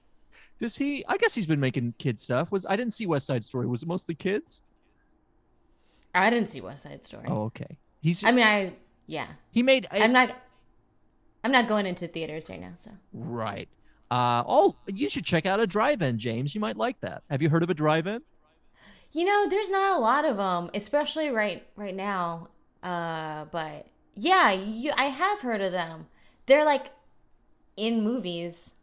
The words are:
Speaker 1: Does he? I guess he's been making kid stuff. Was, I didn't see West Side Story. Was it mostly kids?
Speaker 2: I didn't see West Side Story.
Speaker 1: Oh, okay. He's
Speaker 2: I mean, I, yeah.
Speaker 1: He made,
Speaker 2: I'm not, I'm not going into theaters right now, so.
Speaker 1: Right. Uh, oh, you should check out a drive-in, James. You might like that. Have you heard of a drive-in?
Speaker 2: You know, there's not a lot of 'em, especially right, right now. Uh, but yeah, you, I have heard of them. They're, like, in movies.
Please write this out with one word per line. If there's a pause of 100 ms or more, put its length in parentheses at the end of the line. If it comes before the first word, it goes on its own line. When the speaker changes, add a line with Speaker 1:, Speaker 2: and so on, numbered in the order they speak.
(600)
Speaker 1:
Does
he?
I
guess
he's
been
making
kid
stuff.
Was,
I
didn't
see
West
Side
Story.
Was
it
mostly
kids? (1500)
Speaker 2:
I
didn't
see
West
Side
Story.
Speaker 1:
Oh,
okay. (240)
He's
Speaker 2:
I
mean,
I, (340)
yeah. (240)
Speaker 1:
He
made,
Speaker 2:
I'm
not, (1080)
I'm
not
going
into
theaters
right
now,
so. (220)
Speaker 1:
Right. (440)
Uh,
oh, (120)
you
should
check
out
a
drive-in,
James.
You
might
like
that.
Have
you
heard
of
a
drive-in? (920)
Speaker 2:
You
know,
there's
not
a
lot
of
'em,
especially
right, (100)
right
now. (340)
Uh,
but (280)
yeah,
you,
I
have
heard
of
them. (400)
They're,
like, (880)
in
movies. (120)